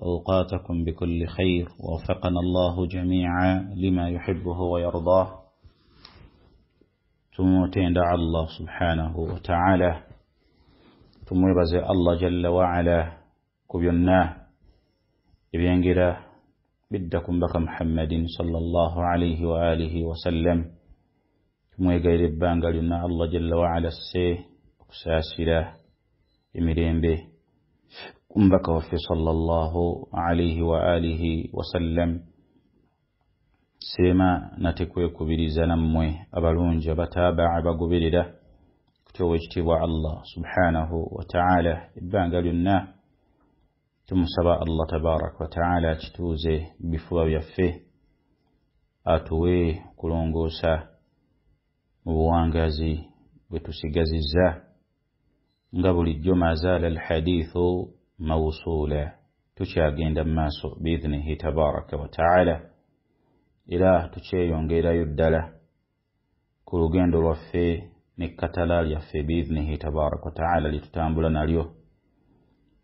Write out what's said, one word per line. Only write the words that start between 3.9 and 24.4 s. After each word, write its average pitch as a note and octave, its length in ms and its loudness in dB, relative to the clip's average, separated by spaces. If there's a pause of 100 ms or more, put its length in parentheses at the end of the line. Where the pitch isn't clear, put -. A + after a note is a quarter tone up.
يحبه F2 500 -4
ويرضاه. F2 680 2 (2000)
Tumutenda F#2 760 2
Allah E2 380 0 (100)
subhanahu E2 640 -2 (100)
wa E2+ 60 -8
ta'ala. F2+ 640 2 (1200)
Tumwebaze F2+ 520 2
Allah F2 400 2
jalla F2 320 0
wa F2+ 220 2
ala E2+ 440 2 (500)
ku F2 120 -6
byonna F2 680 2 (1040)
ebyengera F2+ 680 4 (680)
bidda F2+ 300 -4
ku F2 120 -4
mbaka F2 260 0
Muhammadin E2 680 -2
sallallahu E2+ 720 -2
alayhi F2 460 0
wa E2+ 260 0
alihi E2 320 -2
wa E2 120 -4
sallam. E2+ 500 0 (1080)
Tumwegayira F2 500 2
ebbanga E2+ 460 0
lyonna E2+ 300 -2
Allah E2+ 300 -2
jalla E2+ 240 -2
wa E2+ 200 2
ala E2+ 120 -2
asse F2 580 -2 (360)